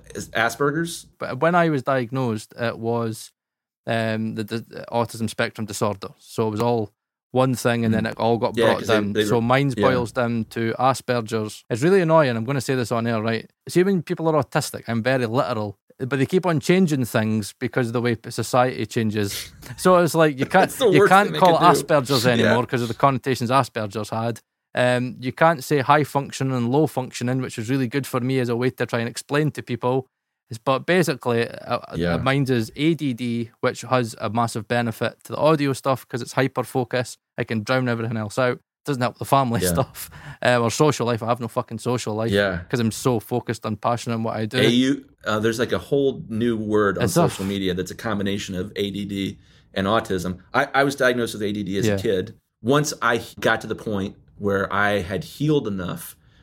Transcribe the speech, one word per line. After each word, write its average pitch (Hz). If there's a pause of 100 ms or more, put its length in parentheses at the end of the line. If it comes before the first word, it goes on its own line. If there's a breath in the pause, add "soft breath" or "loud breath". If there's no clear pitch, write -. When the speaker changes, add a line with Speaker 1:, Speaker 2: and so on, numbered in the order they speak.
(140)
Speaker 1:
is -
Asperger's? 143 (100)
Speaker 2:
But -
when 165
I 170
was 147
diagnosed, 127
it 117
was, 113 (560)
um, 110
the, 110
the, 110
the -
autism 117
spectrum 113
disorder. 101 (100)
So -
it -
was 104
all 117 (400)
one 127
thing, 117
and 110
Speaker 1:
Mm. -
Speaker 2:
then 110
it 107
all 113
got 107
Speaker 1:
Yeah, 113
Speaker 2:
brought 113
Speaker 1:
'cause 110
they, 113
Speaker 2:
down. 104
Speaker 1:
they 107
Speaker 2:
So 104
Speaker 1:
were, 117
Speaker 2:
mine's 131
Speaker 1:
yeah. 104
Speaker 2:
boils 123
down 117
to 113
Asperger's. 117
It's 113
really 185
annoying. 160
I'm 113
gonna 135
say 135
this 123
on 117
air, 113
right? 113 (200)
See, 175
when 185
people 165
are 156
autistic, -
I'm 113
very 127
literal, 110 (180)
but 127
they 135
keep 180
on 165
changing 156
things 110
because 127
of 113
the 123
way 117 (120)
society 123
changes. 107 (260 loud breath)
So 185
it's 170
like, 156
you 131
Speaker 1:
<laughs> -
Speaker 2:
can't, 190
Speaker 1:
That's -
the 254
Speaker 2:
you 175
Speaker 1:
worst -
Speaker 2:
can't 196
Speaker 1:
thing 175
they -
Speaker 2:
call 175
it 143
Speaker 1:
can 170
do. -
Speaker 2:
Asperger's 135
Speaker 1:
Yeah. 127
Speaker 2:
anymore 113
'cause 123
of 117
the 117
connotations 127
Asperger's 110
had. 113 (320)
Um, 123
you 123
can't 165
say 147
high 143
functioning -
and 120
low 151
functioning, 127
which 123
is 110
really 131
good 135
for 127
me 131
as 123
a 120
way 127
to 123
try 120
and 117
explain 143
to -
people. 123 (420)
It's, 117
but 131
basically, 131
uh, - (160)
Speaker 1:
Yeah. 85
Speaker 2:
uh, 85
mine's 135
is 120
A 156
D 147
D, 117
which -
has 120
a 113
massive 117
benefit 120
to -
the -
audio 143
stuff -
'cause 117
it's -
hyper 135
focus. 123 (200)
I -
can 110
drown 131
everything 117
else 110
out. 123 (240)
Doesn't 139
help 120
the 113
family 127
Speaker 1:
Yeah. 92
Speaker 2:
<laughs> 87
stuff, - (320 loud breath)
uh, 123
or 117
social 147
life. 113
I 117
have 120
no 113
fucking 117
social 120
life 110
Speaker 1:
Yeah. 98
Speaker 2:
'cause 127
I'm 113
so 123
focused -
and 107
passionate 117
in 113
what 113
I 110
do. 110
Speaker 1:
A 117
U, 131 (200)
uh, 110
there's, 113
like, 110
a 98
whole 139
new 113
word 104
on -
Speaker 2:
It's 117
a 165
Speaker 1:
social 104
media 95
that's 90
a 98
combination 101
of 95
A 101
D 101
D 98 (360 soft breath)
and 98
autism. 95 (160 soft breath)
I, 135
I 135
was 143
diagnosed 123
with 107
A 104
D 104
D 95
as 98
Speaker 2:
Yeah. 104
Speaker 1:
a 98
kid. 98 (260)
Once 143
I 117 (200)
got 113
to 113
the 110
point 101 (220)
where 98
I 101
had 98
healed 147
enough 95 (280 soft breath)